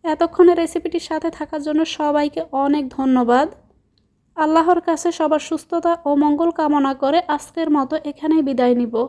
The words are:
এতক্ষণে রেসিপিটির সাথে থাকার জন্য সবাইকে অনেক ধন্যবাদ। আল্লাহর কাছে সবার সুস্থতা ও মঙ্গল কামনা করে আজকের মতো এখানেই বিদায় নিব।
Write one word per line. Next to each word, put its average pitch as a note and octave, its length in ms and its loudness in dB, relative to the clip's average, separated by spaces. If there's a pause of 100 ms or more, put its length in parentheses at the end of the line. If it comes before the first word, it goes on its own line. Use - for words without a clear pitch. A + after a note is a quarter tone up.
এতক্ষণে E4+ 500 2
রেসিপিটির E4 560 -4
সাথে D#4+ 220 -4
থাকার D4+ 360 -10
জন্য D4+ 140 0 (160)
সবাইকে D4 440 0 (220)
অনেক C#4+ 260 0
ধন্যবাদ। B3+ 580 2 (880)
আল্লাহর D#4+ 440 4
কাছে E4+ 300 -2
সবার D#4 300 0
সুস্থতা E4+ 500 -4 (140)
ও C#4+ 100 0
মঙ্গল D4+ 360 2
কামনা D4 420 0
করে C#4 260 0 (100)
আজকের D#4 420 -4
মতো C#4+ 240 0 (100)
এখানেই D4+ 380 0
বিদায় B3 320 2
নিব। A#3 200 -2 (140)